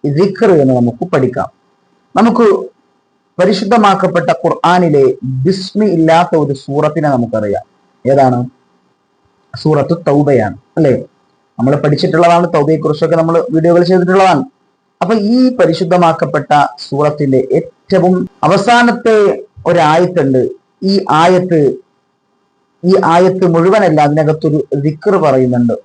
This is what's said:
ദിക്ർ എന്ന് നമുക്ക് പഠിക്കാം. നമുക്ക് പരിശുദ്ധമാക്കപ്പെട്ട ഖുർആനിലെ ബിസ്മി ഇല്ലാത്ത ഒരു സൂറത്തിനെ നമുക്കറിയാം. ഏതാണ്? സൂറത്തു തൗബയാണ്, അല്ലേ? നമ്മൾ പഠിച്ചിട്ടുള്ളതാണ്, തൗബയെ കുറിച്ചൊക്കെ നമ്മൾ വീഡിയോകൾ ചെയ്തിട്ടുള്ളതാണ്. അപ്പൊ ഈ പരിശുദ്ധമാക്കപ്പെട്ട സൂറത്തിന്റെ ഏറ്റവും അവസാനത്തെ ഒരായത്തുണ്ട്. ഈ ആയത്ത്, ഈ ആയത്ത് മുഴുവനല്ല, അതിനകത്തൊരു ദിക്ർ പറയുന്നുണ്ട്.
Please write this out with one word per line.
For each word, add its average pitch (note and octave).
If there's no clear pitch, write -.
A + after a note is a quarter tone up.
ദിക്ർ F#3+
എന്ന് C#3
നമുക്ക് A#2+
പഠിക്കാം. C3
നമുക്ക് A3
പരിശുദ്ധമാക്കപ്പെട്ട F#3+
ഖുർആനിലെ E3
ബിസ്മി F#3
ഇല്ലാത്ത E3+
ഒരു D3
സൂറത്തിനെ D3+
നമുക്കറിയാം. A2
ഏതാണ്? B2+
സൂറത്തു D3+
തൗബയാണ്, C#3+
അല്ലേ? D#3
നമ്മൾ C3+
പഠിച്ചിട്ടുള്ളതാണ്, E3+
തൗബയെ D#3
കുറിച്ചൊക്കെ D#3
നമ്മൾ E3
വീഡിയോകൾ E3+
ചെയ്തിട്ടുള്ളതാണ്. F3+
അപ്പൊ F#3
ഈ B3
പരിശുദ്ധമാക്കപ്പെട്ട D#3+
സൂറത്തിന്റെ C#3+
ഏറ്റവും F#3
അവസാനത്തെ A3
ഒരായത്തുണ്ട്. D#3+
ഈ G3
ആയത്ത്, E3+
ഈ F#3
ആയത്ത് F#3
മുഴുവനല്ല, E3+
അതിനകത്തൊരു D3+
ദിക്ർ D3+
പറയുന്നുണ്ട്. B2